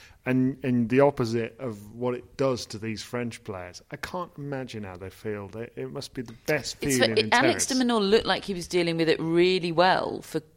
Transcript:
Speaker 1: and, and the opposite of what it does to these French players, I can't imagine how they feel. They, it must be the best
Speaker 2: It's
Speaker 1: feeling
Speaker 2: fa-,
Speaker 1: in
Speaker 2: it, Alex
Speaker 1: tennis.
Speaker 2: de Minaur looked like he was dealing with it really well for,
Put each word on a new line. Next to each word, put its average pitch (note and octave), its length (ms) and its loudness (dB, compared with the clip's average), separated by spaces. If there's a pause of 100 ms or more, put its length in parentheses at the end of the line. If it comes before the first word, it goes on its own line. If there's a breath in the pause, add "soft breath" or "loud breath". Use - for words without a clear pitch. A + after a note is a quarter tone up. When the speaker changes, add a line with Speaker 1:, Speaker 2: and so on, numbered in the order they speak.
(240 loud breath)
Speaker 1:
and, C3 380 2
and A#2+ 260 2
the B2+ 120 4
opposite A#2 580 2
of G#2+ 360 -10
what A#2+ 200 -4
it - 240 -12
does C3 280 0
to A2+ 120 -12
these A2 240 -6
French A#2+ 420 -8
players, F2+ 460 -12
I D3+ 60 -10
can't F3 420 -10
imagine C3 460 -8
how F#2 120 -12
they F#2 140 -12
feel. G#2 380 -8
They, A2 280 -12
it C3 160 -10
must C#3+ 220 -12
be C3 80 -8
the A#2 100 -12 (140)
best - 340 -4
Speaker 2:
It's C#3 160 2
Speaker 1:
feeling B2+ 200 2
Speaker 2:
fa-, D3 40 4
Speaker 1:
in B2 60 0
Speaker 2:
it, G#2+ 80 2
Alex B3+ 320 2
Speaker 1:
tennis. C4 160 0
Speaker 2:
de A#3+ 100 2
Minaur A3+ 160 2
looked G#3 160 6
like - 200 0
he G3+ 100 -4
was E3+ 140 -6
dealing E3+ 280 2
with D#3+ 140 2
it - 100 4
really F3 520 4
well E3+ 500 4
for, - 180 -6 (160)